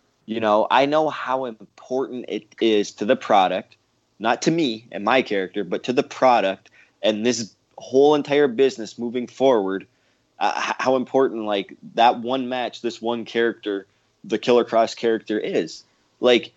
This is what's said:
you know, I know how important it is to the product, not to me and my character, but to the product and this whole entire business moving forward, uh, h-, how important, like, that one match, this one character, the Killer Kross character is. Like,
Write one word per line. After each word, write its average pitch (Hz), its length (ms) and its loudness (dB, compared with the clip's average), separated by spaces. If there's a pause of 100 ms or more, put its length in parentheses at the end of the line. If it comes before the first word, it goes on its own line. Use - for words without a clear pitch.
(260)
you 113 140 -6
know, 107 300 2
I 135 160 4
know 156 220 0
how 131 380 -6
important 123 800 -8
it - 180 -8 (140)
is 107 320 2
to 104 140 -6
the 107 100 2
product, 95 600 0 (420)
not 117 240 -2
to 170 80 2
me 123 420 -2
and 98 120 -10
my 123 180 2
character, 98 420 -4
but 90 200 -6
to 127 80 -4
the 131 100 0
product 98 680 0 (320)
and 107 220 0
this 117 300 -2 (240)
whole 143 360 4
entire 143 320 2
business 117 520 -2
moving 120 280 -6
forward, 101 600 0 (520)
uh, 101 160 0
h-, - 240 -6
how 131 180 0
important, 117 500 -2
like, 101 280 -4 (200)
that 120 260 4
one 123 280 -4
match, 123 340 -6
this 113 180 -6
one 117 240 -4
character, 110 640 -2 (360)
the 104 140 -2
Killer 120 280 4
Kross 113 300 0
character 110 440 -2
is. 101 460 -4 (360)
Like, 120 360 2